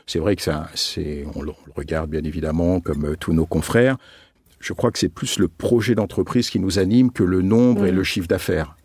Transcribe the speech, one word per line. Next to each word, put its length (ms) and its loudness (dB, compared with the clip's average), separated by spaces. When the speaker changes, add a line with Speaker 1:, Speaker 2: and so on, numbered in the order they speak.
Speaker 1:
c'est 120 -4
vrai 160 2
que 60 -4
ça, 340 -4
c'est, 480 -6
on 60 -10
le, 100 -8
on 160 -18
le 80 -20
regarde 340 -4
bien 140 -4
évidemment 560 0
comme, 260 -2
euh, 100 -2
tous 180 -2
nos 120 4
confrères. 520 2
Je 140 -8
crois 180 0
que 80 -6
c'est 100 2
plus 300 -6
le 80 2
projet 480 0
d'entreprise 540 0
qui 100 -2
nous 200 0
anime 320 4
que 120 0
le 180 2
nombre 420 4
Speaker 2:
Oui. 60 4
Speaker 1:
et 20 2
le 120 2
chiffre 240 -4
d'affaires. 580 -2